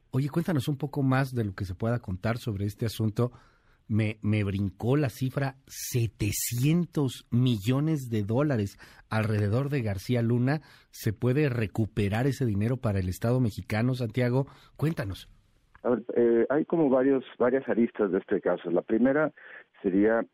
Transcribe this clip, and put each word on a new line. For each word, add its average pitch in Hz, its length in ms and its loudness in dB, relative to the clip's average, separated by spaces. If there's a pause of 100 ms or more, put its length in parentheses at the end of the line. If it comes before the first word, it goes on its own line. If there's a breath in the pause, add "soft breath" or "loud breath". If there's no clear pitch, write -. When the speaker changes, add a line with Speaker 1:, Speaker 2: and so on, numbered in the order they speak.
(100)
Speaker 1:
Oye, 135 180 0
cuéntanos 165 380 0
un 147 100 -2
poco 143 280 -4
más 131 320 2
de 117 80 0
lo 98 100 -4
que 104 100 -8
se 90 120 -6
pueda 117 240 -2
contar 110 360 -4
sobre 101 280 -4
este 104 200 -4
asunto. 110 460 -2 (560 soft breath)
Me, 107 360 0
me 107 200 2
brincó 101 540 0
la 147 120 0
cifra, 131 460 -4 (140)
setecientos 127 1600 -2
millones 127 800 0
de 107 140 0
dólares 113 520 0 (320 loud breath)
alrededor 107 600 0
de 139 120 -2
García 110 380 -2
Luna. 123 420 0 (280 soft breath)
¿Se - 220 -4
puede 131 360 0
recuperar 110 800 0
ese 135 180 0
dinero 110 320 0
para 110 220 -2
el 92 100 0
Estado 120 300 0
mexicano, 117 560 0
Santiago? 123 540 -2 (280 loud breath)
Cuéntanos. 135 540 -4 (540)
Speaker 2:
A 117 60 0
ver, 120 140 0 (120)
eh, 117 340 4
hay 151 140 0
como 160 260 2
varios, 131 340 2 (140)
varias 127 300 2
aristas 107 420 2
de 92 80 2
este 95 220 0
caso. 90 320 -2
La 87 100 2
primera 135 500 2 (480 loud breath)
sería, 101 540 2